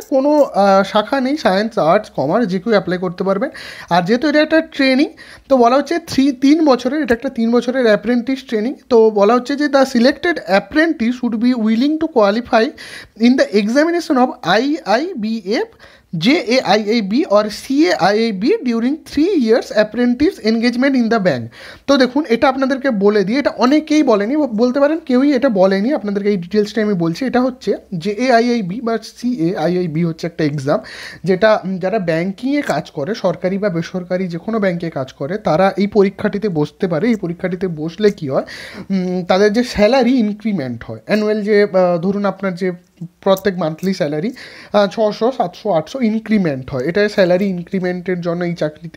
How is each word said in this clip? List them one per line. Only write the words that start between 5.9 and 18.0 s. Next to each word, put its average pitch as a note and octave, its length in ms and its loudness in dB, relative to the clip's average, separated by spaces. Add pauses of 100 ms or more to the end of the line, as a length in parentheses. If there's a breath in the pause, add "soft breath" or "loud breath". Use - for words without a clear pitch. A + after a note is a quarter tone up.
থ্রি, C#4 320 0
তিন D4+ 340 2
বছরের, C4 380 2
এটা A#3+ 100 2
একটা C4 160 -4
তিন A#3 220 -2
বছরের A#3+ 340 0
অ্যাপ্রেন্টিস A#3 580 0
ট্রেনিং। A3+ 300 -4 (160)
তো A3 220 6
বলা G#3 220 4
হচ্ছে B3 220 0
যে, D4 120 0
"The C#4 180 4
selected C4 500 2
apprentice B3 800 0
should A#3 300 -4
be B3 100 4 (100)
willing B3 340 0
to D#4+ 100 -2 (100)
qualify A3 480 2 (600 loud breath)
in B3+ 100 6
the G#3+ 260 2
examination D4+ 540 0
of B3 120 2 (140)
আইআইবিএফ, A3+ 1200 -2 (500 soft breath)
জেএআইআইবি A3 1080 0
or G#3 240 2
সিএআইআইবি A3+ 1000 0 (120)